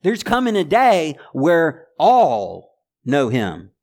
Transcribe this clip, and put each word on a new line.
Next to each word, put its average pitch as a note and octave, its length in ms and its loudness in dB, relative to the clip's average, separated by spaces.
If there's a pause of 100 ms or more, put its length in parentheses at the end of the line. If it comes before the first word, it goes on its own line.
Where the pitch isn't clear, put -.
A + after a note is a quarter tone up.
There's G#3 220 -4
coming A#3 320 -2
a F#3 80 0
day F3 540 0 (160)
where E3 540 0 (120)
all A#2+ 760 0 (320)
know C3 240 0
him. F#2+ 420 -4 (120)